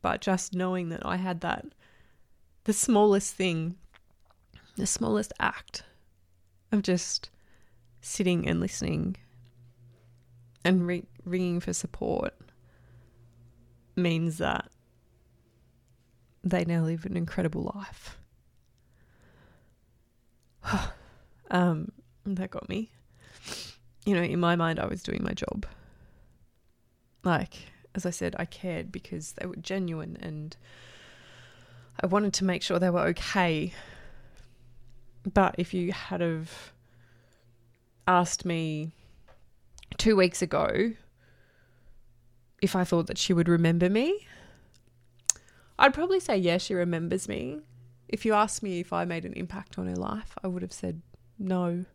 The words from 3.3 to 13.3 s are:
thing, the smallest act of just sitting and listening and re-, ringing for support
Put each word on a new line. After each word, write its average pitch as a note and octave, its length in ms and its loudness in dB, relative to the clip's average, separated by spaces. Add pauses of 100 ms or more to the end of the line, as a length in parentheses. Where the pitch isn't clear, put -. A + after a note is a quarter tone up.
thing, F3 440 -2 (1000)
the - 80 -2
smallest G#3+ 540 -2
act - 440 -4 (880)
of G#3 120 2
just - 480 -2 (720)
sitting F3+ 460 0
and E3 120 2
listening F3 560 -2 (1500)
and F3+ 220 4
re-, F3 220 -2 (180)
ringing F3+ 340 0
for F3+ 140 -6
support - 640 -4 (1600)